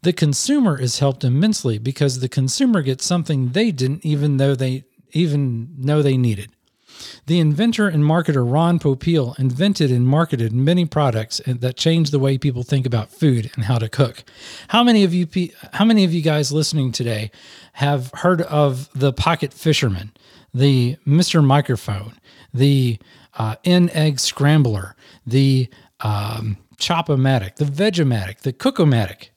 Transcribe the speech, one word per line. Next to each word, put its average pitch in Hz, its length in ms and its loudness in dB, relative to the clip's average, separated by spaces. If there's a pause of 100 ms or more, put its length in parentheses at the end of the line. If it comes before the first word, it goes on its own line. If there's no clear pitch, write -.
The 175 120 0
consumer 175 640 0
is 123 200 -4
helped 139 260 0
immensely 135 520 0
because 127 420 -2
the 127 100 -4
consumer 185 520 0
gets 131 240 -4
something 151 440 -2
they 208 220 0
didn't 135 340 -4
even 147 320 0
know 139 180 2
they, 131 300 -4 (260)
even 143 680 -2
know 147 240 0
they 139 140 2
needed. 117 360 -2 (760)
The 170 120 2
inventor 202 480 0
and 156 160 0
marketer 151 460 0
Ron 165 300 2
Popeil 139 580 -2
invented 135 540 0
and 123 160 2
marketed 135 440 0
many 151 320 2
products 127 640 -2
that 123 320 -4
changed 165 340 2
the 147 60 0
way 135 220 0
people 127 240 -2
think 131 240 -2
about 110 240 -2
food 123 420 0
and 107 120 -4
how 117 120 0
to 110 100 -2
cook. 120 360 -2 (460)
How 233 140 2
many 226 200 4
of 170 100 0
you 180 140 0
pe-, 180 240 -4 (220)
how 202 120 2
many 220 200 4
of 160 80 0
you 170 80 0
guys 151 300 0
listening 147 400 -2
today 110 380 -4 (440)
have 139 420 -2
heard 175 260 0
of 143 540 -2
the 135 180 0
Pocket - 400 -2
Fisherman, 107 580 -2 (440)
the 127 500 2
Mister 156 380 2
Microphone, 117 760 0 (320)
the, 127 460 2 (380)
uh, - 280 -6
N-Egg 165 560 2
Scrambler, 135 760 0 (300)
the, 131 440 2 (300)
um, 107 580 -4 (200)
Chop-O-Matic, 135 800 0
the 151 80 0
Veg-O-Matic, 139 720 -2
the 131 140 -4
Cook-O-Matic 147 840 0